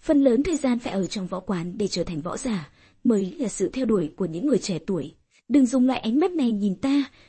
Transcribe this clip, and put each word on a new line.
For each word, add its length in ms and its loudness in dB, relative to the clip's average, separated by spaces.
Phần 240 4
lớn 180 6
thời 140 0
gian 220 0
phải 140 -8
ở 140 0
trong 200 -6
võ 140 -8
quán 380 -6
để 100 0
trở 160 -2
thành 160 -8
võ 160 -8
giả, 360 -6
mới 340 2
là 100 -2
sự 240 -2
theo 140 -4
đuổi 300 0
của 80 -4
những 220 -4
người 120 4
trẻ 280 -4
tuổi. 280 -4
Đừng 180 6
dùng 200 4
loại 120 0
ánh 220 0
mắt 120 2
này 200 0
nhìn 220 0
ta, 300 0